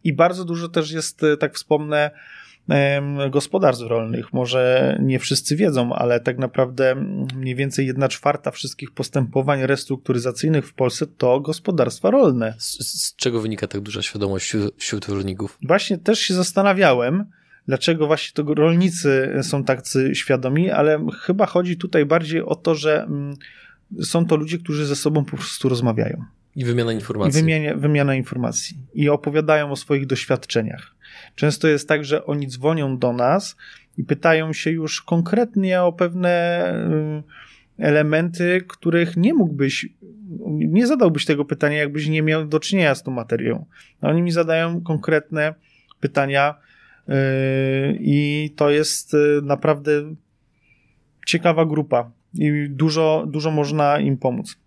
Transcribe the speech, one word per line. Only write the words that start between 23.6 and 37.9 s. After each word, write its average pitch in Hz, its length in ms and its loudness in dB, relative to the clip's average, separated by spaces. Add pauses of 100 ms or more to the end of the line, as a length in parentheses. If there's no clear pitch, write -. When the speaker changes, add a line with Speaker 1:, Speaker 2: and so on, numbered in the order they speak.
Speaker 1:
są 170 240 0
to 165 100 2
ludzie, 156 220 -4
którzy 151 280 -4
ze 143 100 -2
sobą 147 280 0
po 139 120 -8
prostu - 320 -4
rozmawiają. 120 560 -2 (320)
Speaker 2:
I 131 80 -6
wymiana 120 280 0
informacji. 110 480 0
Speaker 1:
I - 20 2
wymienia-, 156 340 0
wymiana 143 380 2
informacji. 123 640 -4 (180)
I 147 140 2
opowiadają 147 640 2
o 135 60 -4
swoich 139 300 -2
doświadczeniach. - 880 -4 (400)
Często 151 340 0
jest 147 200 2
tak, 151 160 0
że 143 220 -2
oni 147 220 -2
dzwonią 135 500 -2
do 123 140 0
nas 131 440 0 (420)
i 143 60 -4
pytają 160 480 0
się - 180 -4
już 160 320 -4
konkretnie 185 800 2
o 175 100 4
pewne, 175 720 0 (1120)
y, - 60 -6
elementy, 170 840 2